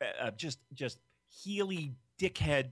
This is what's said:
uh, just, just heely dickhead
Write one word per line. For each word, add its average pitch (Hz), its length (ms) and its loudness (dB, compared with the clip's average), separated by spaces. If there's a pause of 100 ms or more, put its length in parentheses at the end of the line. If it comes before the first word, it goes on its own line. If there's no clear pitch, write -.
(220)
uh, 120 80 0
just, 127 300 -6 (120)
just 131 260 -6 (460)
heely 190 480 -2 (260)
dickhead 147 540 4